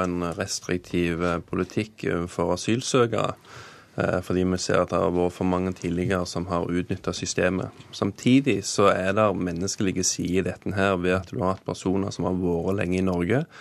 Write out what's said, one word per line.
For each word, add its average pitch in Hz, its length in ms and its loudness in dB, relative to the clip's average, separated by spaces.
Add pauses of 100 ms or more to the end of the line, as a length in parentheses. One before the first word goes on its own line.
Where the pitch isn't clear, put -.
en 87 320 -2
restriktiv, 87 880 -2
eh, 85 240 0
politikk, - 640 -4
eh, 87 160 0
for 87 300 0
asylsøkere, 110 800 0 (640)
eh, 90 280 2
fordi 90 240 2
vi 92 80 2
ser 92 240 2
at 87 80 -2
det 90 80 0
har 90 160 2
vært 87 240 0
for 92 80 -2
mange 92 320 0
tidligere 90 480 -2
som 87 220 -6
har 87 180 -2
utnyttet 87 480 -4
systemet. 90 560 0 (240)
Samtidig 123 720 2
så 98 240 4
er 95 240 2
det 107 240 4
menneskelige 92 640 -2
sider 90 360 0
i 90 100 0
dette - 240 -6
her 98 240 2
ved 90 240 2
at 87 80 -16
du - 100 -6
har 95 140 0
hatt - 120 -10
personer 95 460 -2
som 90 140 -4
har 92 80 0
vært 90 480 0
lenge 90 160 0
i 95 80 2
Norge, 92 400 2 (160)